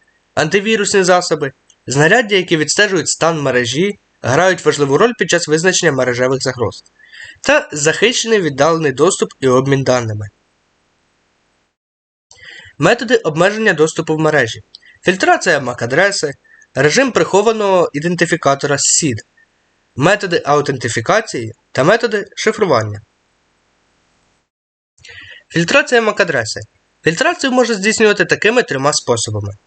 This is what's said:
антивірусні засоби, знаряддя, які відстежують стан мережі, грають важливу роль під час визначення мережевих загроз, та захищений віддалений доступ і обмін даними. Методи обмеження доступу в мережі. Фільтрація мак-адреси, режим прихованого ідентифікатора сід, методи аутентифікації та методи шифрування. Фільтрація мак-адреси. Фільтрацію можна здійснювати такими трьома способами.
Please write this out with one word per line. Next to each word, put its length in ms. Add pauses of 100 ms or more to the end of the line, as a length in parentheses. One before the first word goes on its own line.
(360)
антивірусні 680
засоби, 480 (360)
знаряддя, 480
які 220
відстежують 500
стан 340
мережі, 560 (240)
грають 440
важливу 320
роль 200
під 120
час 180
визначення 440
мережевих 500
загроз, 420 (580)
та 300
захищений 680
віддалений 500
доступ 480
і 80
обмін 360
даними. 460 (2500)
Методи 380
обмеження 580
доступу 420
в 40
мережі. 440 (380)
Фільтрація 580
мак-адреси, 720 (420)
режим 360
прихованого 840
ідентифікатора 840
сід, 480 (680)
методи 500
аутентифікації 1080 (180)
та 120
методи 420 (100)
шифрування. 680 (2500)
Фільтрація 540
мак-адреси. 580 (440)
Фільтрацію 480
можна 240
здійснювати 500
такими 380
трьома 300
способами. 720